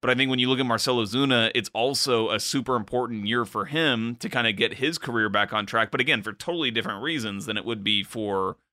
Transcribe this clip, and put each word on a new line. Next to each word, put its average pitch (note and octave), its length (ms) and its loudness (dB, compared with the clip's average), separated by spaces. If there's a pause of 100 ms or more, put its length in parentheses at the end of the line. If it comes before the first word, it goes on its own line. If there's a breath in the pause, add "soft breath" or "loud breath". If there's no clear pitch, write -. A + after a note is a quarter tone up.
but B2+ 100 2
I B2+ 40 4
think C3 160 2
when C3 80 2
you B2 100 2
look C3 120 2
at C3 60 0
Marcell A#2+ 320 2
Ozuna, A#2 560 2
it's A2 200 0
also A#2 560 2
a G#2+ 80 2
super B2+ 380 0
important A2+ 500 -2
year A#2 180 2
for G2+ 200 -4
him A#2+ 520 0
to - 120 -8
kinda A#2 240 0
get A2+ 220 0
his D#3+ 220 0
career A2+ 320 0
back G#2 240 2
on G#2+ 140 0
track, A2 240 0
but C3 100 0
again, B2+ 220 2
for G#2 100 -8
totally D#3+ 380 -4
different G#2+ 320 -4
reasons A2 440 -6
than G#2+ 100 -4
it G#2 80 -4
would A2+ 180 -4
be G2+ 220 2
for G2 520 -2 (160)